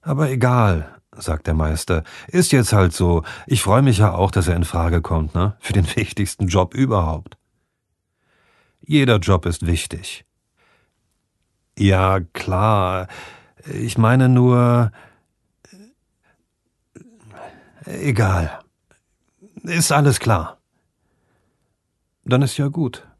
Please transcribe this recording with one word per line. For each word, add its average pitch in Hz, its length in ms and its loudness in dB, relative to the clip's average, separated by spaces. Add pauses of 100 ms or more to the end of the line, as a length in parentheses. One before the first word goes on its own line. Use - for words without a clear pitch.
Aber 147 280 -2
egal, 117 720 0 (100)
sagt - 360 -6
der 80 80 0
Meister. 78 480 -2 (240)
Ist 175 240 0
jetzt 127 200 2
halt 98 220 4
so. 85 300 0 (240)
Ich 123 160 0
freu 110 180 4
mich 123 160 4
ja 101 160 2
auch, 90 180 0
dass 87 160 -2
er 87 80 0
in 85 80 0
Frage 85 380 0
kommt, 80 340 -4
ne? 95 240 -2
Für - 140 -8
den 95 140 2
<laughs> - 80 -6
wichtigsten 101 520 -4
Job 90 280 0
überhaupt. 98 640 -2 (1500)
Jeder 135 280 4
Job 90 280 2
ist 85 220 -4
wichtig. - 560 -6 (1500)
Ja, 95 440 2 (100)
klar. 95 800 -2 (560)
Ich 117 320 -8
meine 127 320 4
nur, 123 640 2 (3000)
egal. 98 760 -2 (1040)
Ist 170 280 -2
alles 143 300 2
klar. 90 400 -4 (1600)
Dann 127 180 0
ist 139 160 -2
ja 139 120 -4
gut. - 360 -8 (140)